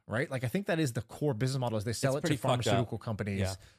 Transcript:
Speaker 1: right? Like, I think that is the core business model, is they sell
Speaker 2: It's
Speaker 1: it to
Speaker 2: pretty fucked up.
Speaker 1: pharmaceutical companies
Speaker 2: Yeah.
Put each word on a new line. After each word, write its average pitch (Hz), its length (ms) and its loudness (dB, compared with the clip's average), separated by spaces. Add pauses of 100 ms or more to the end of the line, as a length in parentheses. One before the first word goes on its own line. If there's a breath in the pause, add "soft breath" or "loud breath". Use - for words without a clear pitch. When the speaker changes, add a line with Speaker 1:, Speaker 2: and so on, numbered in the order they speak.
Speaker 1:
right? 123 220 -2
Like, 131 140 -4
I 127 40 0
think 190 200 -2
that 170 120 2
is 143 140 2
the 120 80 -2
core - 320 -2
business 131 260 -2
model, 120 180 0
is 104 60 -2
they 110 100 -2
sell 131 200 0
Speaker 2:
It's 139 40 0
Speaker 1:
it - 40 -6
to - 60 0
Speaker 2:
pretty 147 100 2
fucked - 80 -4
up. 127 200 2
Speaker 1:
pharmaceutical 107 320 2
companies 101 440 -2
Speaker 2:
Yeah. 95 120 0 (260 loud breath)